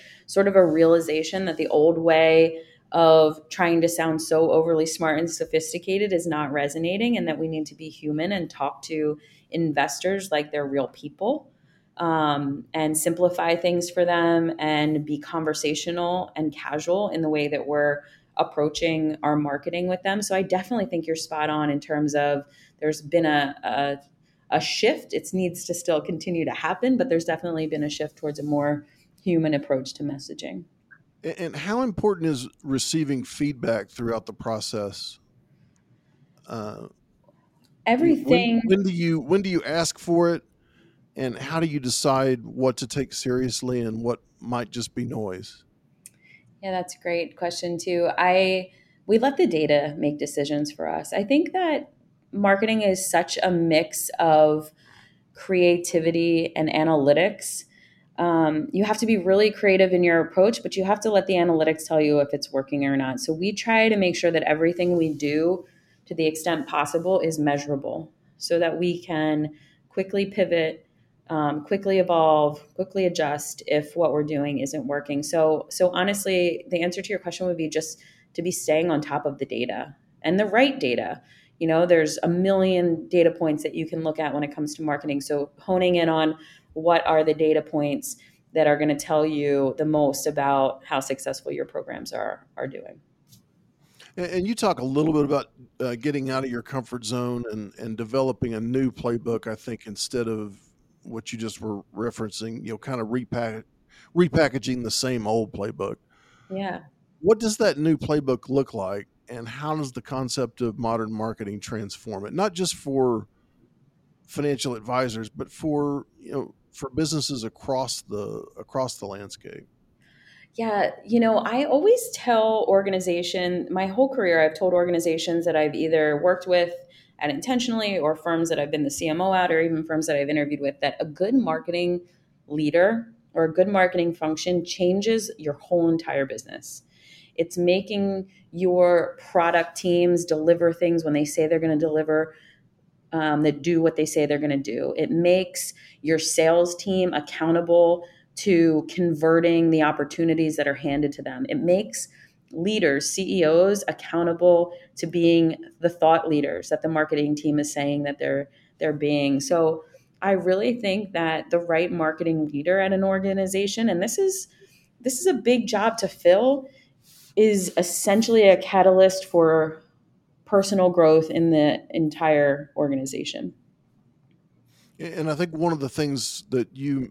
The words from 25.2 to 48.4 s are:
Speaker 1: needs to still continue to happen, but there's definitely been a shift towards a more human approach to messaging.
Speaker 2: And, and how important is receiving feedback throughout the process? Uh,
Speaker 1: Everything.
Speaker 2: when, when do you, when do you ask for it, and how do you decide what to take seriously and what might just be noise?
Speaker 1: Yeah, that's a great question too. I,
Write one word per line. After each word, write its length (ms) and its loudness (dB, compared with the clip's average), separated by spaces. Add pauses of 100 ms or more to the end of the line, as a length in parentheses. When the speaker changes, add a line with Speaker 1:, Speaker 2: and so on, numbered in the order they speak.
Speaker 1:
needs 320 -4
to 80 -4
still 260 -2
continue 460 -4
to 40 -4
happen, 460 -2
but 140 0
there's 160 0
definitely 400 -4
been 180 -4
a 60 -4
shift 260 -8
towards 220 -8
a 40 -10
more 440 -2 (360)
human 300 2
approach 420 -2
to 80 -12
messaging. 600 -10 (580)
Speaker 2:
And, 160 -8
and 180 -8
how 260 -4
important 460 0
is 200 -4 (160)
receiving 580 -2
feedback 680 -4
throughout 340 -4
the 80 -12
process? 840 -8 (1300)
Uh, 380 -12 (1000)
Speaker 1:
Everything. 800 4
Speaker 2:
when, 140 4
when 40 0
do 80 0
you, 300 0
when 220 0
do 80 -4
you 120 0
ask 360 -4
for 360 2
it, 80 -6 (720)
and 220 -6
how 240 -6
do 60 2
you 120 -2
decide 640 0
what 360 -2
to 80 -8
take 260 -6
seriously 720 -2
and 200 -6
what 180 -4 (200)
might 300 -6
just 240 -10
be 100 -6
noise? 580 -10 (1000)
Speaker 1:
Yeah, 80 -8
that's 240 -6
a 40 -20
great 380 -4
question 400 -6
too. 400 0
I, 540 2 (360)